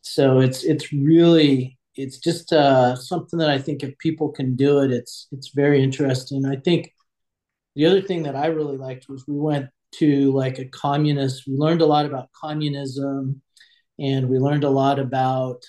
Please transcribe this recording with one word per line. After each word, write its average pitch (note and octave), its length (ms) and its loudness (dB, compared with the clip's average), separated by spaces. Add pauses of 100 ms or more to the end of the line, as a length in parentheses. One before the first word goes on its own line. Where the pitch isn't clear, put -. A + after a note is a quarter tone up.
So C3 380 2
it's, C3 240 0
it's D3 300 -2
really, D3 840 4 (180)
it's C3+ 240 -12
just, E3+ 340 -4
uh, C3 420 4
something E3 440 -8
that D#3 100 0
I C3+ 100 0
think C3+ 240 -8
if C3 140 -10
people D#3 320 -4
can C3 260 -4
do C#3 240 4
it, C3+ 120 2
it's, - 400 -8
it's C3 180 -16
very C#3+ 340 2
interesting. C3+ 640 -2
I C3+ 100 -2
think E3+ 380 -2 (840)
the D3 100 0
other F#3+ 160 4
thing F#3 220 -6
that C#3 120 -6
I C#3+ 120 -2
really D3+ 300 -4
liked C3 320 -14
was C3+ 180 -16
we D3 100 -6
went C#3+ 300 -2 (280)
to, C#3 360 2
like, C3 280 -2
a C3 60 -10
communist, C#3+ 840 -2
we C3+ 80 -6
learned D#3 260 2
a E3 40 4
lot D3+ 200 2
about C3 280 -10
communism, C#3 1080 -6 (580)
and C3+ 300 -2
we C3 100 2
learned C#3+ 240 0
a C#3+ 60 0
lot C3+ 300 2
about C3 680 -4